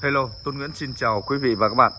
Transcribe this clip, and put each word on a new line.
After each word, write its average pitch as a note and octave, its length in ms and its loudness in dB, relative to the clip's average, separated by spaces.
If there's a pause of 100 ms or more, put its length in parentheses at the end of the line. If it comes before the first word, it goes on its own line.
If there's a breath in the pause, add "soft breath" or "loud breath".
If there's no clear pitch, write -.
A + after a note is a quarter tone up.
Hello, C#3 260 0 (140)
Tuấn C#3 140 -6
Nguyễn C#3+ 180 -8
xin C3+ 180 -8
chào A2 280 0
quý C#3 160 -2
vị B2+ 180 2
và G#2+ 140 2
các G#2+ 60 -4
bạn. A#2+ 240 6